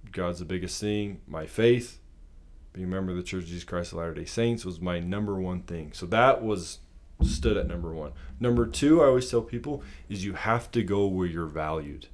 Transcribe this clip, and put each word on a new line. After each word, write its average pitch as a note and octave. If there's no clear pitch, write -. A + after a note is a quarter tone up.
God's F2
the F2
biggest F2
thing. G#2
My D#2
faith, A#2+
being F#2
a F2+
member F#2
of F2+
the F2
Church F#2
of E2
Jesus F2
Christ F2
of F2
Latter-day D#2+
Saints, A#2
was F2
my F2
number G2
one F2+
thing. D#2
So -
that A2
was, G#2
stood -
at -
number E2+
one. D2
Number A#2+
two, D3
I C#3+
always B2+
tell A#2
people, B2+
is G2+
you G2
have A2+
to A#2
go G2+
where F#2
you're E2
valued. D2+